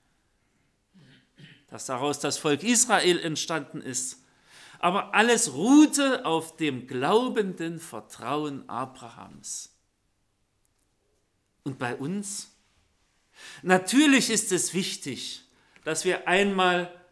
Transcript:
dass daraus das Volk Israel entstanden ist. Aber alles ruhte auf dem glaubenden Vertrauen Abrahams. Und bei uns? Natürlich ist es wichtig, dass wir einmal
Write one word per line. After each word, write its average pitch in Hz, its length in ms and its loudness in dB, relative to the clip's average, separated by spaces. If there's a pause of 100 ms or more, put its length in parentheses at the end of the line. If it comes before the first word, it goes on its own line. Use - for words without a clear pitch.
(1700)
dass - 180 -14
daraus 139 340 -2
das 143 180 -2
Volk 147 260 0
Israel 185 560 4
entstanden 156 640 -6
ist. - 420 -8 (580)
Aber 180 320 -2
alles 220 400 2
ruhte 269 720 4
auf 160 300 -2
dem 139 320 -4
glaubenden 170 920 -2
Vertrauen 139 880 -8
Abrahams. 117 1080 -12 (1900)
Und 135 140 -8
bei 123 180 -6
uns? 185 560 -8 (1120)
Natürlich 226 680 4
ist 135 240 0
es - 200 -2
wichtig, - 720 -6 (400)
dass 156 220 -4
wir 175 240 0
einmal 185 640 2 (180)